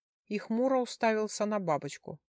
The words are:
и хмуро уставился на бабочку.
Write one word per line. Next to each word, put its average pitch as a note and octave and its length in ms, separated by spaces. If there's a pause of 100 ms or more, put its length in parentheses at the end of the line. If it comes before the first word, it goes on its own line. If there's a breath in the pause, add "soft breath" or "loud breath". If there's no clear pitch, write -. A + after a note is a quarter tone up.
(280)
и G#3 100
хмуро B3+ 400
уставился A3 680
на G#3 140
бабочку. D3+ 580 (160)